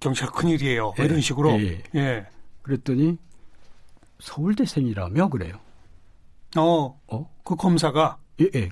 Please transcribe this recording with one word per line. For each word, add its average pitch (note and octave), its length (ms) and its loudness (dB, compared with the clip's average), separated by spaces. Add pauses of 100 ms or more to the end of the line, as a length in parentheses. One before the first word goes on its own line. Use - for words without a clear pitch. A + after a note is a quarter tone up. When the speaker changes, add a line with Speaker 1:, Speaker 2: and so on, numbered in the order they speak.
Speaker 1:
"경찰 C3 300 -2
큰일이에요." C3 680 0
Speaker 2:
예. C3 60 2
Speaker 1:
이런 D#3 160 2
식으로? C#3+ 320 2
Speaker 2:
예, G2 300 0 (120)
예. D#3 40 0
Speaker 1:
예. B2+ 280 -2 (360)
Speaker 2:
그랬더니 C#3 540 0 (1000)
"서울대생이라며?" D3 1120 0
그래요. F#2+ 260 -6 (1040)
Speaker 1:
어. D#3+ 420 4 (100)
Speaker 2:
어? C#3 220 -8 (140)
Speaker 1:
그 F#3 120 -2
검사가? D#3 600 2 (240)
Speaker 2:
예, F3+ 140 6
예. F#2 180 0